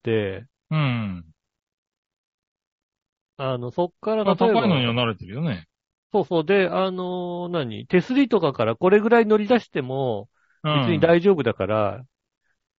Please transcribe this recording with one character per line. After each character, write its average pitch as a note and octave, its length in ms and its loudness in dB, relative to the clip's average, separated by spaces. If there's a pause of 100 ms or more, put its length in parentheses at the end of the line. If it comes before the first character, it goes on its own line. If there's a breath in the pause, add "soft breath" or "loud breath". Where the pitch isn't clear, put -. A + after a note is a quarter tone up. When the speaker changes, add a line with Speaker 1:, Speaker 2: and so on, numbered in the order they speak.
Speaker 1:
て、 G#2+ 440 -4 (240)
Speaker 2:
う D#3 60 -2
ん。 A2+ 480 -4 (2000)
Speaker 1:
あ C3 200 -4
の、 B2 140 -8
そ F3 140 -4
っ F3+ 160 -8
か A3 160 -4
ら G#3+ 60 -2
例 - 0 -
え - 20 -2
ば、 - 0 -
Speaker 2:
ま F#3+ 80 2
あ、 E3+ 40 0
高 A3+ 300 2
い - 20 2
の D3+ 120 2
に B2 60 0
は A#2 80 0
慣 B2 120 0
れ A2 80 -2
て - 120 -18
る F#2+ 80 -14
よ C#3+ 80 -6
ね。 G2+ 240 -6 (440)
Speaker 1:
そ G#3 100 0
う E3 40 0
そ E3+ 160 -2
う。 D3+ 40 0
で、 F#3 260 2
あ F#3 200 -2
の、 F3+ 600 -6
何？ B2 360 -6
手 F3+ 140 2
す B3+ 140 -4
り C4+ 160 2
と G3+ 100 2
か D3+ 140 0
か A2+ 100 -2
ら A2+ 120 0
こ F3+ 120 2
れ G3+ 100 6
ぐ G#3+ 120 0
ら A#3 100 6
い A3 60 2
乗 G#3+ 100 4
り G#3+ 100 0
出 A#3+ 140 4
し - 80 -14
て D3+ 140 -6
も、 B2+ 480 -4 (340)
Speaker 2:
う D3+ 60 -2
ん。 D3 160 2
Speaker 1:
別 E3+ 60 2
に D3+ 80 0
大 E3+ 200 4
丈 G3 120 6
夫 D3+ 100 0
だ A2+ 100 0
か F#2+ 140 -4
ら、 G#2 360 -2 (760)